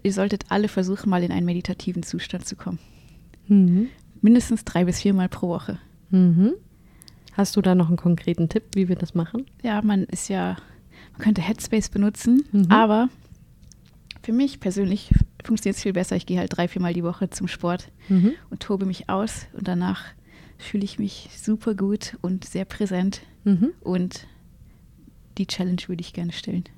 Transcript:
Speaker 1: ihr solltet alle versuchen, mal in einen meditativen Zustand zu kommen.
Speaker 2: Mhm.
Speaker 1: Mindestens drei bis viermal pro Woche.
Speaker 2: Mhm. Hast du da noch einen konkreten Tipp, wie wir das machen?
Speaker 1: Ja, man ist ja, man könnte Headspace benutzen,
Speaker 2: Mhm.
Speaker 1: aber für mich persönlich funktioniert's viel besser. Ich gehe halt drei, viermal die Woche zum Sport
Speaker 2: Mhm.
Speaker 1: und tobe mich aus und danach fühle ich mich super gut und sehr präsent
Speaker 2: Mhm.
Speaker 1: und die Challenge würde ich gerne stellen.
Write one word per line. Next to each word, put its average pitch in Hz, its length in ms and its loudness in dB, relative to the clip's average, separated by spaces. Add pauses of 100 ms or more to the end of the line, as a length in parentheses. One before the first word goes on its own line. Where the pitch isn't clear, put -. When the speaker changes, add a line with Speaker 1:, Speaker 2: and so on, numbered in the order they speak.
Speaker 1:
ihr 196 100 0
solltet 202 360 0
alle 202 200 0
versuchen, 190 400 -2
mal 180 140 2
in 175 100 -2
einen 180 140 0
meditativen 175 560 -4
Zustand - 440 -8
zu - 100 -10
kommen. - 220 -8 (680)
Speaker 2:
Mhm. 196 420 6 (320)
Speaker 1:
Mindestens 233 440 4
drei 175 200 0
bis 175 160 -2
viermal 190 280 2
pro - 200 -6
Woche. 170 300 -6 (320)
Speaker 2:
Mhm. 185 440 6 (760)
Hast - 240 0
du 202 60 2
da 185 140 4
noch 175 120 4
einen 175 80 2
konkreten 170 520 0
Tipp, - 160 -2 (100)
wie 190 140 2
wir 180 80 0
das - 180 -6
machen? 180 320 -4 (160)
Speaker 1:
Ja, 214 200 -2
man 208 220 2
ist - 240 -8
ja, 185 280 -4 (560)
man - 80 -16
könnte 214 220 2
Headspace 214 460 -2
benutzen, 214 540 2 (100)
Speaker 2:
Mhm. 202 180 6
Speaker 1:
aber 214 380 4 (1120)
für 226 100 -6
mich 277 260 0
persönlich 196 560 0 (300)
funktioniert's - 380 0
viel 202 100 0
besser. 185 240 0
Ich 175 100 -4
gehe 180 140 -2
halt - 160 -4
drei, 175 120 0
viermal 180 240 -2
die 175 120 -4
Woche 175 260 -4
zum - 180 -8
Sport - 420 -6 (180)
Speaker 2:
Mhm. 190 240 4 (180)
Speaker 1:
und - 100 -12
tobe 196 240 -4
mich 190 240 -6
aus 202 440 -4
und - 160 -8
danach 180 340 -2 (560)
fühle - 260 -6
ich - 140 -10
mich - 380 -8
super 214 380 -4
gut 196 460 -4
und 185 240 -4
sehr 190 220 -6
präsent 190 560 -4 (220)
Speaker 2:
Mhm. 202 260 2 (100)
Speaker 1:
und 180 460 -4 (1120)
die 190 80 -2
Challenge 180 400 -4
würde 175 160 -8
ich - 100 -16
gerne 175 200 -8
stellen. - 320 -6 (140)